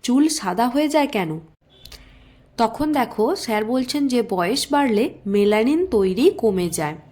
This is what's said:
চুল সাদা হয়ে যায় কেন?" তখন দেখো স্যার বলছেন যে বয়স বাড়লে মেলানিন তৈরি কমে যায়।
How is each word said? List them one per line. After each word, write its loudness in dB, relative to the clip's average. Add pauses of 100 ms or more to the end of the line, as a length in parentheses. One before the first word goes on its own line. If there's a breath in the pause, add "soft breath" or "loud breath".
চুল 2
সাদা -2
হয়ে 0
যায় 2
কেন?" -4 (1160 loud breath)
তখন -2
দেখো 0
স্যার -4
বলছেন -2
যে 0
বয়স -2
বাড়লে 2 (180)
মেলানিন 2
তৈরি 2
কমে 0
যায়। -6 (160)